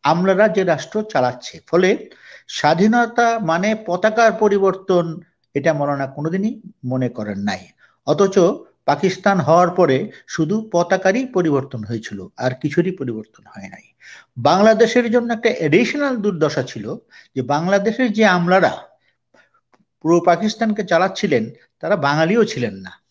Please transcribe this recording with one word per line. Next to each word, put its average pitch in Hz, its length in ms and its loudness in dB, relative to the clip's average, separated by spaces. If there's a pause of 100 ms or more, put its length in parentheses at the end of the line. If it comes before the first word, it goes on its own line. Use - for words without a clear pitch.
আমলারা 185 440 4
যে 196 160 0
রাষ্ট্র 175 400 -2
চালাচ্ছে, 127 640 -4
ফলে 185 420 0 (380)
স্বাধীনতা 226 920 2
মানে 185 360 0 (100)
পতাকার 220 460 2
পরিবর্তন, 190 880 0 (340)
এটা 147 200 0
মৌলানা 143 340 -2
কোনোদিনই 180 540 -6 (240)
মনে 127 240 -2
করেন 104 300 -8
নাই। 101 280 -6 (380)
অথচ 190 340 2 (460)
পাকিস্তান 185 540 0
হওয়ার 170 300 4
পরে 135 420 0 (160)
শুধু 190 460 -4
পতাকারই 190 520 0
পরিবর্তন 143 580 -2
হয়েছিল, 104 440 -10 (100)
আর 127 140 -2
কিছুরই 165 400 -2
পরিবর্তন 123 560 -10
হয় 95 220 -18
নাই। - 140 -20 (540)
বাংলাদেশের 214 760 4
জন্য 233 220 0
একটা 220 160 -2
অ্যাডিশনাল 247 680 0
দুর্দশা 156 460 -2
ছিল 123 320 -10 (400)
যে 131 60 -4
বাংলাদেশের 196 720 -2
যে 214 120 2
আমলারা 180 720 0 (1040)
পুরো 170 180 2
পাকিস্তানকে 202 640 0
চালাচ্ছিলেন, 175 680 0 (300)
তারা 175 160 -2
বাঙালিও 160 500 2
ছিলেন 117 280 -6
না 92 380 -18